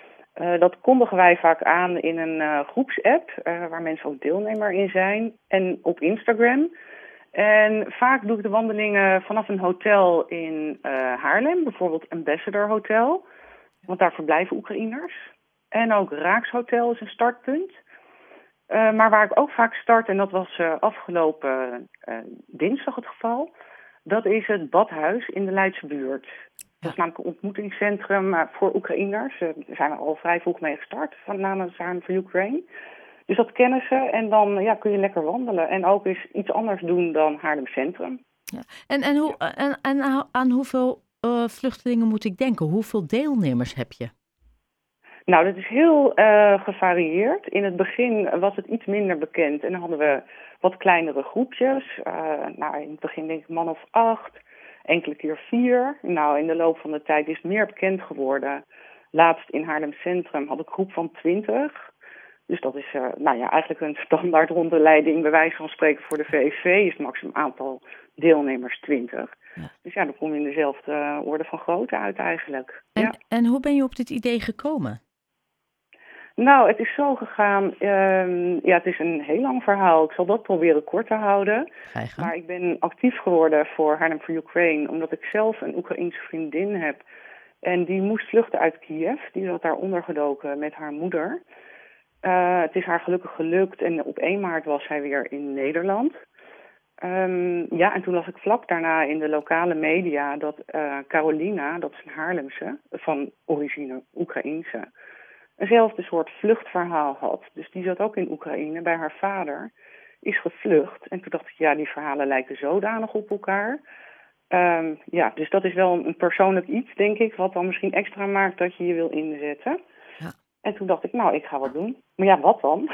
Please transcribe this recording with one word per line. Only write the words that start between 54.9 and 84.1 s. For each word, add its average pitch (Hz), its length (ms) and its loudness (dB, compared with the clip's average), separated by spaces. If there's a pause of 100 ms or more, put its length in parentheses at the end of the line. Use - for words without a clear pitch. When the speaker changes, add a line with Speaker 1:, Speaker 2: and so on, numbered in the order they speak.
Speaker 1:
keer 151 220 -6 (120)
vier. 247 520 2
Nou, 147 380 0
in 160 80 -2
de 165 80 0
loop 165 220 2
van 156 140 -10
de 151 100 -6
tijd 151 260 0
is 156 80 -6
het - 80 -14
meer 202 220 0
bekend 190 360 -4
geworden. 139 640 -4 (480)
Laatst 165 380 4
in 151 140 -4
Haarlem 151 300 -4
Centrum 170 540 -6
had 151 120 -6
ik 160 80 -10
een - 60 -14
groep 190 180 -4
van 170 200 -6
twintig. 214 800 -2 (540)
Dus - 160 -6
dat 131 140 -4
is, 139 180 -12
eh, 127 120 -4 (120)
nou 139 200 2
ja, 120 140 -4
eigenlijk 160 300 0
een 151 240 -6
standaard 160 440 4
rondleiding, 160 720 6
bij 151 100 2
wijze 160 240 4
van 156 120 -10
spreken, 151 360 0
voor 151 140 -4
de 151 80 -4
V 143 360 0
V - 40 -14
is 185 280 4
het - 80 -12
maximum - 340 -8
aantal 131 460 -4 (340)
deelnemers 143 640 2
twintig. 123 540 -4 (220)
Speaker 2:
Ja. 160 140 -14 (120)
Speaker 1:
Dus 175 120 -16
ja, 202 120 -2
dan 143 120 -8
kom 156 160 -4
je 147 60 -4
in 147 60 -2
dezelfde, 143 460 -2
eh, 147 320 -4
orde 156 200 -4
van 165 160 -10
grootte - 380 -4
uit - 200 -4
eigenlijk. - 640 -6 (100)
Speaker 2:
En, 214 80 0
Speaker 1:
Ja. 220 120 0 (140)
Speaker 2:
en 233 180 0
hoe 247 140 2
ben 285 160 0
je 277 80 4
op 254 120 -4
dit 240 140 -6
idee 240 300 -2
gekomen? 202 640 -6 (1300)
Speaker 1:
Nou, 254 320 8
het 208 120 2
is 233 160 -2
zo 285 200 0
gegaan. 202 640 0
Ehm, 185 720 2 (140)
ja, 180 80 6
het 170 100 0
is 180 140 -2
een 160 220 -2
heel 151 200 -2
lang 262 220 -2
verhaal. 190 400 4
Ik 156 80 0
zal 180 140 -2
dat 196 180 0
proberen 160 400 2
kort 220 240 -4
te 226 60 -2
houden. 208 580 0 (200)
Speaker 2:
Ga 113 80 -8
je 110 80 -4
gang. 165 200 -8
Speaker 1:
Maar 170 80 -4
ik 170 120 -10
ben 180 320 -2
actief 247 380 0
geworden 160 480 4
voor 156 320 0
Haarlem 160 240 0